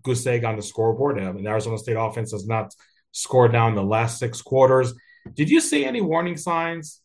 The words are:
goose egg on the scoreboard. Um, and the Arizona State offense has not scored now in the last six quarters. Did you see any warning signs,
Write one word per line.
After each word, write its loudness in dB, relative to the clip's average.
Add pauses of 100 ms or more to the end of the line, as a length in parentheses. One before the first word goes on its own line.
goose -2
egg -2
on -2
the -10
scoreboard. -2
Um, -6
and -8
the -4
Arizona -2
State -4
offense -4
has -8
not -4 (380)
scored 4
now 4
in 2
the 0
last 0
six -6
quarters. 4 (400)
Did -2
you 6
see 0
any -4
warning -2
signs, -6